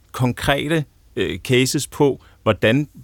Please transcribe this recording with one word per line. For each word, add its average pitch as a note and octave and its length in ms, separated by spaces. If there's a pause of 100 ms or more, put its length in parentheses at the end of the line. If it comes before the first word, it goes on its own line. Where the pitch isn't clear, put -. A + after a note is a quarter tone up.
(120)
konkrete, C#3+ 720 (320)
øh, F#2 220
cases B2+ 480
på, - 340 (220)
hvordan A#2 460 (160)